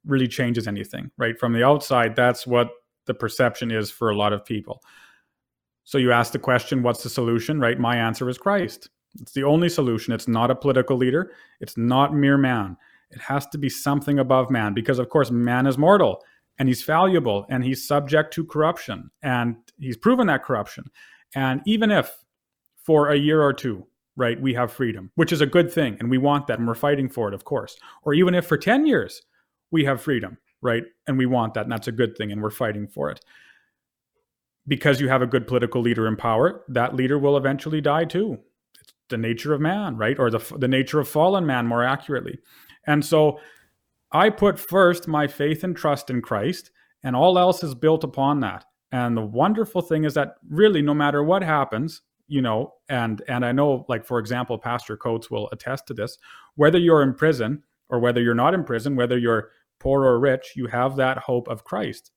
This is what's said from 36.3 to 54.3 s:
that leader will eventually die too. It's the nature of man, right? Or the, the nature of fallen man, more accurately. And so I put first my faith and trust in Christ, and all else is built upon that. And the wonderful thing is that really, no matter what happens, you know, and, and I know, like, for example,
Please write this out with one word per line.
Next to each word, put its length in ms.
that 260
leader 240
will 180
eventually 440
die 260
too. 320
It's 140
the 80
nature 340
of 80
man, 360
right? 220
Or 120
the, 80
the 120
nature 320
of 80
fallen 360
man, 220
more 180
accurately. 540
And 180
so 360
I 200
put 280
first 480
my 200
faith 380
and 120
trust 320
in 140
Christ, 480
and 120
all 240
else 240
is 120
built 300
upon 360
that. 240
And 260
the 100
wonderful 560
thing 220
is 100
that 220
really, 320
no 140
matter 280
what 200
happens, 580
you 140
know, 320
and, 400
and 160
I 80
know, 360
like, 180
for 120
example, 380